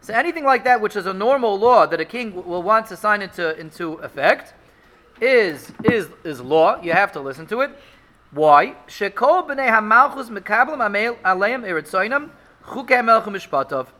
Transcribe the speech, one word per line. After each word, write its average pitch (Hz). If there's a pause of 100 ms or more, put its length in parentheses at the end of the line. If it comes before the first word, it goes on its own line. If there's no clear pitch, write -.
So 214
anything 320
like 262
that, 247
which 208
is 180
a 190
normal 220
law 220
that 160
a 160
king 233
w-, 180
will 175
want 214
to 180
sign 208
into, 170
into 160
effect, 156 (680)
is, 214 (140)
is, 214 (160)
is 139
law. 160
You 170
have 196
to 151
listen 135
to 233
it. 277 (600)
Why? 151 (120)
"Shekol 277
b'nei 269
hamalchus 233
mekablim 233
amel 214
aleim 202
eretzoinam 202 (340)
chukei 247
melech 226
u'mishpatav." 139 (120)